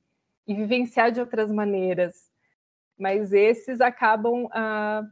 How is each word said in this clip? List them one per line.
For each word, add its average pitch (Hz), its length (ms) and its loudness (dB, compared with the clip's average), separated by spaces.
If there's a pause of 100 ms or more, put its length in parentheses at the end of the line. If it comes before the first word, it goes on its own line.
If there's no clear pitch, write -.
(460)
e 208 80 -4
vivenciar 233 580 0
de 240 100 -2
outras 220 280 -2
maneiras. 185 800 -2 (680)
Mas 196 340 -2
esses 226 480 2
acabam, 240 720 0
ah, 214 600 -4